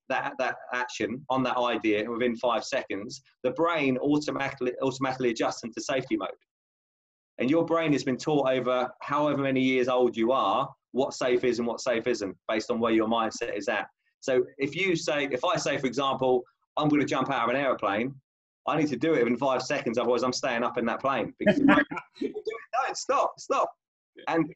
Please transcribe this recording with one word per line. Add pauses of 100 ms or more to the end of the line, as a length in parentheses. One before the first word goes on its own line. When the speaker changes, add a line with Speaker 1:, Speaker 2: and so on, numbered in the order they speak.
Speaker 1:
that,
that (160)
action
on
that
idea
within
five
seconds, (220)
the
brain
automatically, (100)
automatically
adjusts
into
safety
mode. (1080)
And
your
brain
has
been
taught
over (140)
however
many
years
old
you
are, (220)
what
safe
is
and
what
safe
isn't, (120)
based
on
where
your
mindset
is
at. (340)
So (140)
if
you
say,
if
I
say,
for
example, (340)
"I'm
gonna
jump
out
of
an
aeroplane," (520)
I
need
to
do
it
in
five
seconds,
otherwise
I'm
staying
up
in
that
plane.
Because
if
I
Speaker 2:
<laughs>
Speaker 1:
do
it,
"No,
stop,
stop." (560)
And